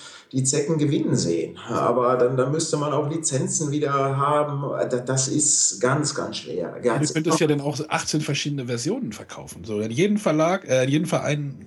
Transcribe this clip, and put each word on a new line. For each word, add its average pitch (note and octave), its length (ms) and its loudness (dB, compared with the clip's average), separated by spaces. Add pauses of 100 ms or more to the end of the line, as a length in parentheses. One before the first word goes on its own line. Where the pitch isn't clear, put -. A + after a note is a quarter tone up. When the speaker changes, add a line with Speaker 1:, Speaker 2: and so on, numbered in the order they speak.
(320)
Speaker 1:
die C3 100 2
Zecken D3+ 340 2
gewinnen D3 380 2
sehen. E2 420 0 (120)
Aber A#2+ 480 2
dann, B2 200 4
dann C3+ 140 2
müsste D#3+ 260 0
man D3 160 0
auch C#3+ 160 0
Lizenzen D#3+ 640 0
wieder D3 220 0 (240)
haben. C#3+ 460 2 (280)
Da, B2 80 2
das C3 300 0
ist - 520 2
ganz, C3+ 360 2
ganz - 220 -6
schwer. - 380 -6
Speaker 2:
Du - 60 -12
Speaker 1:
Ganz A#2+ 320 2
Speaker 2:
könntest D#3+ 240 2
ja E3 80 4
dann D3 140 2
auch C#3 180 -4 (100)
achtzehn D#3 320 -2
verschiedene C#3+ 460 -2
Versionen B2+ 460 -4
verkaufen. - 520 -14
So, G#2 140 -4
in A2+ 140 -2
jedem G3+ 260 2
Verlag, E3 500 2
äh, C3 160 4
in C3+ 60 2
jedem D#3+ 160 2
Verein D3 600 -2